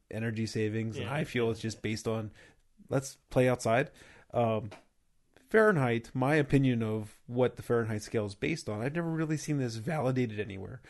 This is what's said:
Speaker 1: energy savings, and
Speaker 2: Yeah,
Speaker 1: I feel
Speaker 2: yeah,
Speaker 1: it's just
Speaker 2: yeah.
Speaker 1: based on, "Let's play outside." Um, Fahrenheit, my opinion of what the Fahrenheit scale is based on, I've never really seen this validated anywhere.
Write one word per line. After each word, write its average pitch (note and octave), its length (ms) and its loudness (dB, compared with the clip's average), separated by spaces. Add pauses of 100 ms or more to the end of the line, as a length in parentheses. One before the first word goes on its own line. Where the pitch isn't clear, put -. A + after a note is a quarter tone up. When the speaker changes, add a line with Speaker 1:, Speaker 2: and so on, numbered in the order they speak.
Speaker 1:
energy A2+ 380 -2
savings, A2 500 -2
and B2+ 80 -6
Speaker 2:
Yeah, B2 80 -4
Speaker 1:
I D#3 120 -2
feel A#2+ 200 0
Speaker 2:
yeah, A2+ 60 2
Speaker 1:
it's A2 80 -6
just A2+ 180 -6
Speaker 2:
yeah. - 60 -20
Speaker 1:
based G#2+ 240 -4
on, A2 240 -4 (560)
"Let's - 300 -2 (120)
play B2+ 200 4
outside." B2 420 2 (420)
Um, A2+ 360 0 (800)
Fahrenheit, C#3+ 640 4
my C3+ 220 2
opinion C3+ 460 4
of G#2+ 360 -4 (100)
what A#2+ 300 2
the - 40 -10
Fahrenheit A2 420 0
scale A2 220 -2
is G#2 100 -8
based D3+ 340 -4
on, G#2 120 -4
I've C#3 140 -4
never E3+ 140 -2
really D#3+ 280 -2
seen D3 200 -4
this B2 180 -2
validated B2 640 -2
anywhere. G2 500 -10